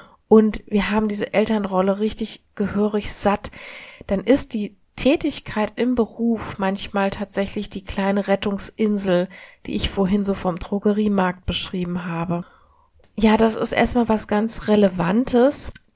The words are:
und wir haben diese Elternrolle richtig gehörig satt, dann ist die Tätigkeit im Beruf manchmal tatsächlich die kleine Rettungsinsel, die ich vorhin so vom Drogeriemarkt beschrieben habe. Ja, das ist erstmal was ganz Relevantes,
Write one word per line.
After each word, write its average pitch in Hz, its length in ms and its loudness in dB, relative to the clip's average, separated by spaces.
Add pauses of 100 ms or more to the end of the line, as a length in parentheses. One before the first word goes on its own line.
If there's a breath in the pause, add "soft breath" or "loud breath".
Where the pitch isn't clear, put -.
(260 loud breath)
und 214 400 6
wir 202 240 0
haben 214 180 0
diese 208 260 -4
Elternrolle 196 640 2
richtig - 560 -4
gehörig 208 580 -2
satt, - 380 -2 (560 loud breath)
dann 196 140 -2
ist 240 340 2
die 208 240 -8 (180)
Tätigkeit 262 800 -2
im 247 180 -2
Beruf 233 640 -2
manchmal 196 520 -2
tatsächlich 196 580 -6
die 196 160 -12
kleine 196 440 -2
Rettungsinsel, 196 1000 0 (380 loud breath)
die - 80 -6
ich - 160 -2
vorhin 196 340 0
so 196 100 0
vom 175 240 -4
Drogeriemarkt 202 880 0
beschrieben 180 600 -4
habe. 170 380 -2 (720 soft breath)
Ja, 220 200 4
das 220 200 2
ist - 160 -4
erstmal 233 360 2
was 214 200 -2
ganz 214 400 -2
Relevantes, 208 1040 2 (240)